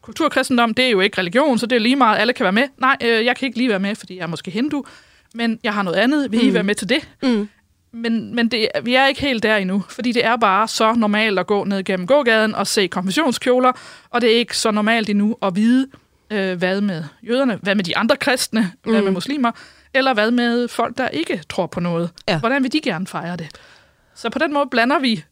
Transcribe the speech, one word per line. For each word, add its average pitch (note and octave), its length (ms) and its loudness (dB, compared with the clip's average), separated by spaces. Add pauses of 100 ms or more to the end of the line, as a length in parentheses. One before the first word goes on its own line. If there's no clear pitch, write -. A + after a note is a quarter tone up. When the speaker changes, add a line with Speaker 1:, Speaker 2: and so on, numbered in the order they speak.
Speaker 1:
kulturkristendom, A#3+ 720 0
det B3+ 120 2
er B3+ 40 2
jo G#3 100 2
ikke G3 180 0
religion, A3+ 400 2
så A#3+ 80 -2
det A#3+ 100 0
er A#3+ 40 4
lige A#3+ 160 2
meget, A3+ 240 4
alle A3+ 140 2
kan - 100 -2
være F#3 100 2
med. B3 140 2 (100)
Nej, C4 240 2
øh, A#3 240 2
jeg B3 100 2
kan - 100 -6
ikke A3+ 120 -4
lige B3 120 0
være G3 100 0
med, G3+ 160 -2
fordi - 220 -16
jeg F3+ 60 -8
er D#3+ 40 -6
måske E3+ 240 -8
hindu, C#4 340 -2 (480)
men A3+ 300 -2
jeg G#3 100 -2
har G#3 100 -2
noget E3+ 140 -2
andet. C4 340 2
Vil A3+ 120 2
I - 40 4
Speaker 2:
Mm. F#3+ 60 2
Speaker 1:
være F#3 100 2
med G3+ 120 0
til F3+ 140 -8
det? C4+ 200 -2 (140)
Speaker 2:
Mm. A3 260 0 (420)
Speaker 1:
Men, A3+ 440 -4
men A#3+ 160 2
det, A3+ 160 0 (160)
vi A#3+ 120 0
er C4+ 120 4
ikke C#4 140 -2
helt C4 220 -2
der A3 140 2
endnu, F#3+ 320 -2
fordi A#3+ 220 -4
det A#3 140 2
er A3+ 100 4
bare A3 320 2
så A3 260 2
normalt G#3+ 460 2
at F3 80 -4
gå G3+ 160 0
ned G3 200 -2
gennem F#3 240 -4
gågaden A3+ 480 4
og G3+ 120 -2
se G3+ 200 0
konfirmationskjoler, B3+ 840 0 (380)
og A#3+ 120 -2
det A#3 100 4
er A#3 40 4
ikke A#3+ 220 0
så A3+ 140 0
normalt G#3+ 380 2
endnu G#3 320 2
at F#3+ 140 -2
vide, B3 320 4 (440)
øh, F#3+ 260 -2
hvad F#3 240 0
med F3+ 220 -4 (200)
jøderne, A#3+ 380 0
hvad G3 140 0
med G#3 80 0
de E3+ 140 -2
andre A#3 200 2
kristne, A3+ 540 -2 (120)
hvad A3 100 0
med A3 160 4
Speaker 2:
Mm. G3 40 2
Speaker 1:
muslimer, A#3+ 380 -2 (420)
eller C4+ 200 2
hvad G#3+ 180 2
med A#3+ 360 0
folk, - 300 -4
der G3+ 100 -2
ikke B3 420 -4
tror F3+ 180 -4
på - 120 -8
noget. E3+ 300 -2 (180)
Speaker 2:
Ja. E3+ 120 0
Speaker 1:
Hvordan B3+ 240 0
vil B3+ 100 -2
de D4+ 80 0
gerne F#3 260 -4
fejre E3+ 300 -8
det? E3 100 -10 (680)
Så - 140 -8
på B3 100 -6
den D4+ 140 0
måde D4 180 0
blander B3+ 280 2
vi A3+ 320 -2